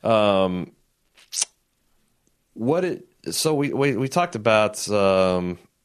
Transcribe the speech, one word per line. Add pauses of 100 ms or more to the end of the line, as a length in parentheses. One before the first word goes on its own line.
Um, (1800)
what
it, (240)
so
we,
we,
we
talked
about,
um, (260)